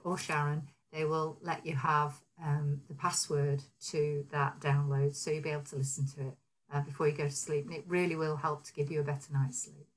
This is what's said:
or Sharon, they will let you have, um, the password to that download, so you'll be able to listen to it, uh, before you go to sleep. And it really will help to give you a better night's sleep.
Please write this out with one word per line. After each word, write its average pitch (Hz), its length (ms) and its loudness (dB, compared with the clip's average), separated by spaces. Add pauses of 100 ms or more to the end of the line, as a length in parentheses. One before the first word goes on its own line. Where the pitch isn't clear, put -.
or 180 140 0
Sharon, 147 500 0 (240)
they 156 140 0
will 156 340 0
let 170 240 -6
you 156 100 -4
have, 147 460 2 (240)
um, 147 440 0
the 151 60 -10
password 143 680 2 (260)
to 147 420 0
that 147 300 0
download, 143 560 4
so - 140 -4
you'll 156 120 0
be 156 80 -2
able 147 140 -2
to 143 120 -10
listen 135 320 0
to 135 200 -6
it, 131 60 -10 (380)
uh, 143 100 0
before 147 260 0
you 147 80 2
go 156 80 0
to 143 60 0
sleep. 143 340 -2
And 170 100 -8
it 151 140 -8
really 175 280 2
will 156 200 0
help 151 280 -2
to - 100 -16
give 143 160 0
you 151 100 0
a 143 40 2
better 143 280 -4
night's 135 300 2
sleep. - 240 -14 (100)